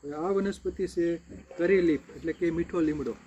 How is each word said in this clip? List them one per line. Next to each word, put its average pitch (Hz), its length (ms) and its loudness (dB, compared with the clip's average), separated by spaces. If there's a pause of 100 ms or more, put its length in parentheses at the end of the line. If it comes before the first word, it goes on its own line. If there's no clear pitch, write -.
હવે 143 80 -8
આ 151 80 -8
વનસ્પતિ 190 640 -2
છે 170 340 0 (380)
કરી 180 240 6
લીફ, 160 180 4 (160)
એટલે 151 160 -6
કે 170 180 0
મીઠો 170 300 -2
લીમડો 147 340 0 (120)